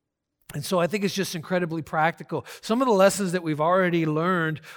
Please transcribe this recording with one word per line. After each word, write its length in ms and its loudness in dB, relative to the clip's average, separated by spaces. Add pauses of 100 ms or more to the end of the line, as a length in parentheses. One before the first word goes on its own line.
(540)
And 100 -6
so 160 0
I 60 2
think 180 -2
it's 80 -2
just 220 -4
incredibly 480 -4
practical. 640 -2 (160)
Some 180 0
of 80 2
the 60 4
lessons 380 4
that 100 -2
we've 180 -2
already 460 2
learned, 560 0 (140)